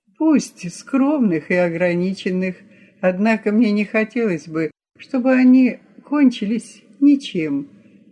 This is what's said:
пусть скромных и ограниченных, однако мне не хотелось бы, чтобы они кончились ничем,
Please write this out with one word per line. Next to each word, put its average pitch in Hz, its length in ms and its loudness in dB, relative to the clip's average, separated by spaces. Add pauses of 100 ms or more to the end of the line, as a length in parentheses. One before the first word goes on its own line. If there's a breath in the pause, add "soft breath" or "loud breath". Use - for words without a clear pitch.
(180)
пусть 302 560 0
скромных 262 800 -2
и - 20 2
ограниченных, 180 1000 -2 (440 soft breath)
однако 208 520 0
мне 214 180 2
не 208 140 -2
хотелось 214 640 -4
бы, 156 240 -6 (260)
чтобы 262 320 -2
они 254 480 4 (240)
кончились 247 800 -2 (160)
ничем, 165 720 0 (440 loud breath)